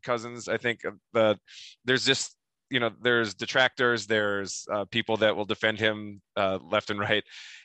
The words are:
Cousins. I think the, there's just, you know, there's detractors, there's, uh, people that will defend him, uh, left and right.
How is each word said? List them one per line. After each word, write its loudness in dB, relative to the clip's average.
Cousins. -6
I -2
think -2
the, 4
there's 2
just, 0
you 0
know, 0
there's 2
detractors, 0
there's, 0
uh, -2
people -2
that 4
will -4
defend -2
him, -2
uh, 0
left -2
and -2
right. 0